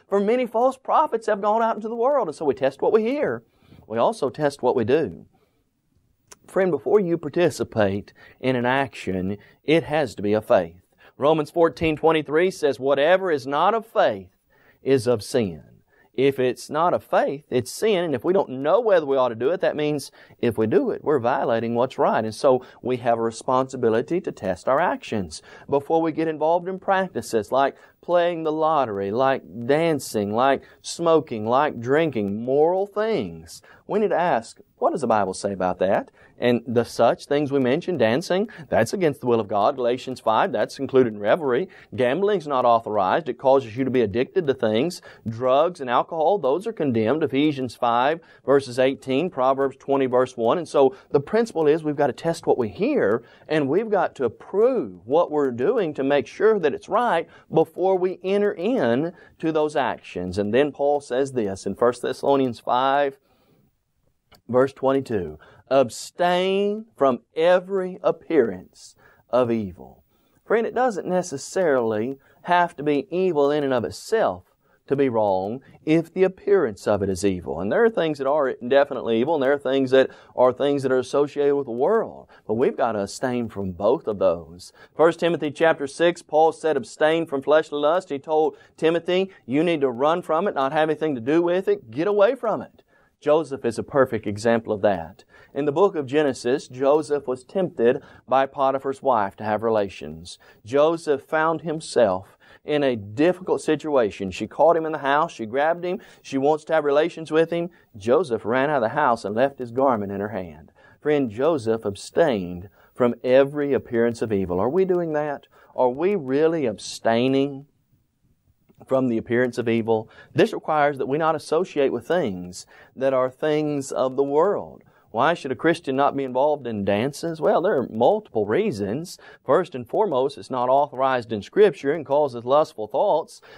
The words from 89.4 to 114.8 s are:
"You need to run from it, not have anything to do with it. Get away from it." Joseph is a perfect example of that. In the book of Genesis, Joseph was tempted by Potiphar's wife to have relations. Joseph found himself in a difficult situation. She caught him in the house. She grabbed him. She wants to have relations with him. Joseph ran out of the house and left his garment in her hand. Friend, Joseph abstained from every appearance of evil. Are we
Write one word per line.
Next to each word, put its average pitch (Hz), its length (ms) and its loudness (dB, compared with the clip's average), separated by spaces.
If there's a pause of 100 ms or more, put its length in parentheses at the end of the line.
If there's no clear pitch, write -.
"You 139 160 0
need 170 180 0
to 135 100 2
run 147 300 0
from 170 280 -2
it, 180 60 -4
not 135 180 -2
have 156 180 2
anything 151 240 -2
to 120 60 -6
do 143 200 2
with 180 280 0
it. 202 220 -4
Get 151 180 -4
away 208 260 4
from 208 260 -4
it." - 220 -16 (380)
Joseph 147 440 0
is 117 140 -2
a 107 60 -4
perfect 131 420 0
example 110 460 0
of 98 100 -4
that. 90 400 -2 (320)
In 143 100 -4
the 147 60 0
book 180 240 2
of 147 120 -4
Genesis, 139 600 0
Joseph 143 640 0
was 127 160 -6
tempted 135 580 0 (240)
by 135 200 2
Potiphar's 135 540 -2
wife 110 360 0
to 107 80 -12
have 107 180 -2
relations. 95 800 -4 (240)
Joseph 147 580 0
found 160 380 -2
himself 123 760 0 (280)
in 147 180 -2
a 127 140 0
difficult 147 640 0
situation. 131 720 -2
She 107 160 -8
caught 165 280 4
him 160 100 -2
in 156 60 -4
the 151 60 -6
house. 143 320 0
She 113 160 -10
grabbed 151 380 -2
him. 180 160 -4 (200)
She - 180 -6
wants 151 260 2
to - 80 -6
have 156 120 2
relations 151 460 0
with 160 200 2
him. 170 200 -4 (260)
Joseph 117 480 0
ran 131 260 0
out 151 60 0
of 123 60 0
the 110 60 2 (120)
house 123 240 2
and 104 120 -6
left 135 240 0
his 120 100 -10
garment 117 400 0
in 98 100 -6
her 104 100 -6
hand. 85 420 -12 (280)
Friend, 143 300 0
Joseph 113 540 -2
abstained 98 880 -2 (220)
from 120 300 2
every 139 500 2
appearance 117 480 0
of 113 120 -4
evil. 90 260 0
Are 107 120 0
we 190 140 2